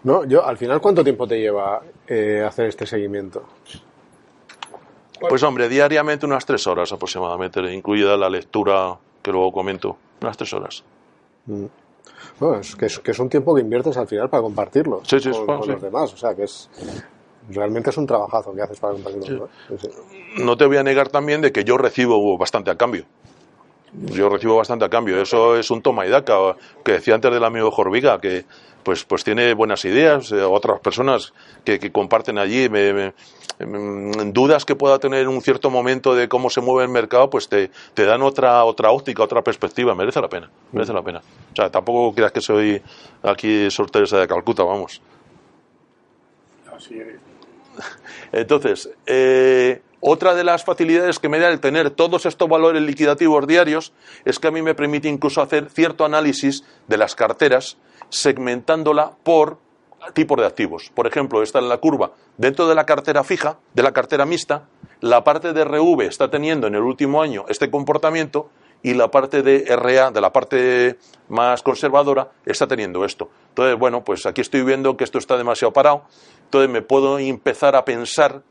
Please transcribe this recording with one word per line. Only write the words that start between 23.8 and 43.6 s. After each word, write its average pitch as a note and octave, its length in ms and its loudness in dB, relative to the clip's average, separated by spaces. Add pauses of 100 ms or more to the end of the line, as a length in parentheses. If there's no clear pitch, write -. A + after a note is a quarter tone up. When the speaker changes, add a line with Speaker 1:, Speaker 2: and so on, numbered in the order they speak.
Speaker 2:
Yo G2 360 0
recibo A2+ 260 0
bastante A2+ 300 0
a - 20 -6
cambio. G2+ 320 -2
Eso A#2 340 2
es A2+ 160 -2
un A2+ 120 -2
toma A2 240 0
y - 20 -4
daca, G#2 480 2 (260)
que G#2+ 100 0
decía A2 220 2
antes A#2 160 2
del A#2+ 140 0
amigo A2+ 260 0
Jorviga, G#2+ 520 0
que F2+ 240 -4 (360)
pues, F2 220 -4
pues F#2+ 180 -2
tiene A#2+ 300 0
buenas G#2+ 320 -2
ideas, B2 480 2
eh, G2+ 100 0
otras G2 380 0
personas A#2+ 540 -2 (280)
que, G#2 160 0
que G2+ 140 -8
comparten G#2+ 460 -2
allí, A2+ 320 0
me, G2+ 240 2
me, G2 200 -4 (440)
mm, G#2 760 -8
dudas C#3 320 4
que C#3 120 -2
pueda C#3 220 2
tener C3+ 220 -2
en C3 80 0
un C3 140 -6
cierto C3+ 260 0
momento B2+ 460 0
de B2 120 2
cómo B2+ 220 -2
se B2 140 -4
mueve B2+ 220 0
el B2 40 -4
mercado, B2 400 2
pues B2+ 220 -6
te, G2 200 0 (220)
te G#2 140 2
dan A#2+ 160 2
otra, B2+ 420 4
otra A2+ 280 2
óptica, B2+ 300 -2
otra A2+ 200 0
perspectiva. A2+ 520 -2
Merece A2+ 280 -2
la F#2+ 80 -4
pena, F2 200 -12 (220)
merece A2+ 220 -4
la F2+ 80 -2
pena. F2 180 -10 (320)
O - 20 -20
sea, F#2+ 160 0
tampoco A#2 440 0
creas A2 180 2
que A2+ 80 -4
soy G#2+ 400 0 (420)
aquí G#2 480 0